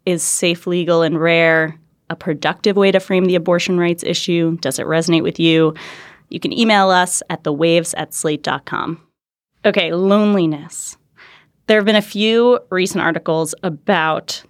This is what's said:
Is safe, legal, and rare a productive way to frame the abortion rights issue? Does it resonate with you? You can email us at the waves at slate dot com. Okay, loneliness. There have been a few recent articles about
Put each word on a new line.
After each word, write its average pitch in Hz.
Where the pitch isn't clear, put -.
Is 175
safe, 175
legal, 175
and 160
rare 160
a 170
productive 160
way 196
to 185
frame 185
the 185
abortion 175
rights 170
issue? 165
Does -
it -
resonate 165
with -
you? 160
You -
can -
email 208
us 180
at 165
the 151
waves 165
at -
slate 151
dot 143
com. -
Okay, 180
loneliness. 185
There 214
have 208
been 214
a 208
few 226
recent 185
articles 160
about 156